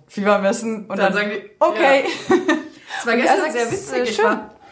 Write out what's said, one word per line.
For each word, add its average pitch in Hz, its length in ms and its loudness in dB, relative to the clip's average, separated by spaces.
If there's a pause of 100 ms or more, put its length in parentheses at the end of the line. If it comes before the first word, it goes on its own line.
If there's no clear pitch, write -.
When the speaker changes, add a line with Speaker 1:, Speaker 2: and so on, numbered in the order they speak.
Speaker 1:
Fieber 202 320 0
messen“, 214 460 -2
und - 40 -12
Speaker 2:
Dann 196 80 -6
Speaker 1:
dann 196 140 2
Speaker 2:
sagen 208 180 -2
die, - 200 -10 (100)
Speaker 1:
„Okay.“ 285 420 4
Speaker 2:
ja. - 340 0
Speaker 1:
<laughs> 311 200 0 (400)
Speaker 2:
Das - 100 -8
war 226 80 0
Speaker 1:
Und 240 60 2
Speaker 2:
gestern 294 180 4
Speaker 1:
er 381 40 0
sagt, 311 100 -2
Speaker 2:
sehr 233 140 -2
Speaker 1:
„Das 226 80 -4
ist, 320 180 -8
Speaker 2:
witzig. 254 80 -2
Speaker 1:
äh, 247 100 -2
Speaker 2:
Ich 214 60 -4
Speaker 1:
schön.“ 427 80 2
Speaker 2:
war, - 260 0 (220)